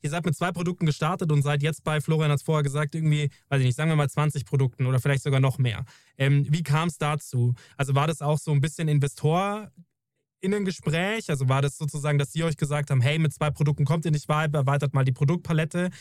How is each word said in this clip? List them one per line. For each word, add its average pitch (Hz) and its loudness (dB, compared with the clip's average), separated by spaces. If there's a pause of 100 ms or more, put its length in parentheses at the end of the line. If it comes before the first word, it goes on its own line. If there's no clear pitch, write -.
Ihr 147 -4
seid 165 -4
mit 160 0
zwei 175 0
Produkten 175 -2
gestartet 160 -2
und 147 4
seid 143 0
jetzt 156 -4
bei, 156 0
Florian 156 2
hat's 143 0
vorher 156 0
gesagt, 143 -2
irgendwie, 151 2 (180)
weiß 139 2
ich 127 2
nicht, 120 2
sagen 156 0
wir 156 2
mal 143 2
zwanzig 147 0
Produkten 131 0
oder 127 2
vielleicht 139 0
sogar 139 0
noch 135 0
mehr. 127 -2 (340)
Ähm, 143 4
wie 165 0
kam's 156 0
dazu? 131 0 (220)
Also 139 0
war 139 4
das 160 -4
auch 151 0
so - -4
ein 143 4
bisschen 156 -2
InvestorInnen-Gespräch? 190 -2
Also 135 0
war 135 2
das 139 -2
sozusagen, 147 -2
dass 143 -2
sie 160 -4
euch 165 -2
gesagt 147 -2
haben, 135 2
„Hey, 147 2
mit 156 2
zwei 151 -2
Produkten 147 0
kommt 160 0
ihr 170 0
nicht 151 -2
weit, 156 0
erweitert 139 0
mal 131 2
die 131 2
Produktpalette“? 170 0 (100)